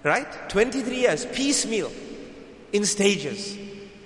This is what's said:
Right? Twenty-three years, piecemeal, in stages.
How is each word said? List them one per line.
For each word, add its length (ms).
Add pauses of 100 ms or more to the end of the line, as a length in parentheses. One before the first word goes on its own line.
Right? 240 (220)
Twenty-three 480
years, 300
piecemeal, 680 (800)
in 140
stages. 720 (500)